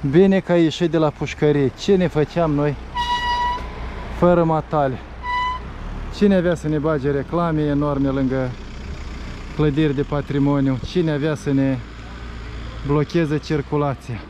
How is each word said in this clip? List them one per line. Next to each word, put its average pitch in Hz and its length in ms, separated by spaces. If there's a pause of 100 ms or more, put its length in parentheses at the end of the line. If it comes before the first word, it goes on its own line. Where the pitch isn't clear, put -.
(100)
Bine 190 300
că 175 120
ai 175 100
ieșit 165 280
de 165 80
la 160 120
pușcărie. 143 680
Ce 202 180
ne 180 100
făceam 156 440
noi 147 240 (1400)
fără 175 260
matale? 151 540 (1200)
Cine 202 180
avea 175 200
să 156 140
ne 156 100
bage 143 320
reclame 156 520
enorme 143 460
lângă 131 420 (1040)
clădiri 151 400
de 139 80
patrimoniu? 139 840
Cine 165 240
avea 151 240
să 147 180
ne 135 260 (1080)
blocheze 151 520
circulația? 143 920